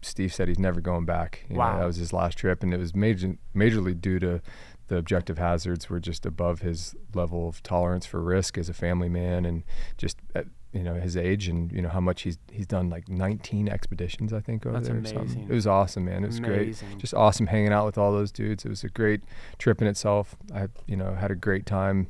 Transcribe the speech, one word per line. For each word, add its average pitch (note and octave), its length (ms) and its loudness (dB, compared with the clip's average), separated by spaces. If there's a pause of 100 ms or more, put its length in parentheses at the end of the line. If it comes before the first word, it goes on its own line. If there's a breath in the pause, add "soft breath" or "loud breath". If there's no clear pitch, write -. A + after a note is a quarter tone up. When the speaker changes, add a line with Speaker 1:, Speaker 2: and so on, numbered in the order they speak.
Speaker 1:
Steve - 320 -2
said - 160 2
he's F2 100 4
never F2+ 220 4
going E2+ 240 0
back. E2+ 420 -2
You - 80 -4
know, B2 60 2
Speaker 2:
Wow. A2 180 2
Speaker 1:
that F2 60 2
was F2 100 0
his E2+ 160 -2
last F2 260 0
trip, F2+ 240 2
and F2+ 120 2
it F2+ 40 0
was F2 160 -2
major-, G2 440 2 (180)
majorly G2 440 4
due F#2 200 2
to F2 220 0 (480 loud breath)
the F#2 80 0
objective E2+ 400 0
hazards F2 520 0
were F2 120 -2
just - 240 -4
above F2 340 0
his E2 340 -4 (200)
level E2+ 340 0
of - 160 -8
tolerance F2+ 420 2
for - 160 -4
risk F2+ 360 2
as E2+ 100 -2
a E2+ 60 -4
family F2 340 0
man, F2 380 0
and E2+ 180 -2 (340 loud breath)
just, - 200 -2 (180)
uh, - 80 -2 (280)
you F#2+ 120 -4
know, F2 100 -2
his F2 240 -2
age F#2+ 300 0
and, E2+ 240 -2
you F#2+ 100 -2
know, E2+ 80 -2
how F#2 100 0
much F2+ 220 0
he's, E2+ 160 -4 (140)
he's G#2 160 -6
done, F2+ 240 0
like, E2+ 180 -8
nineteen G2+ 580 -2
expeditions, G2+ 640 -2
I G#2+ 80 -2
think, A2+ 280 -4
over A#2 80 -2
Speaker 2:
That's A#2+ 120 -2
Speaker 1:
there A#2 100 -2
or A2 60 -2
something. A2 180 -6
Speaker 2:
amazing. A#2+ 280 -4
Speaker 1:
It A#2 40 0
was A2 120 2
awesome, G2 400 4
man. F#2 180 -2
It G#2 40 0
was A#2 120 -4
great. G#2 220 0
Speaker 2:
Amazing. G#2+ 380 -6
Speaker 1:
Just - 160 -4
awesome G#2+ 320 6
hanging G#2 260 4
out G#2 140 4
with G#2 100 -4
all G2+ 140 6
those G2+ 200 2
dudes. G#2 340 -4
It A2 40 -6
was G2+ 140 -6
a G#2+ 60 -4
great G#2+ 320 2 (360 loud breath)
trip - 240 4
in G#2+ 60 4
itself. G2+ 480 0 (180)
I, G2 140 -2 (180)
you G2+ 100 -2
know, F#2 200 -2
had G2 160 0
a F#2+ 40 -2
great F#2+ 300 0
time F#2+ 440 2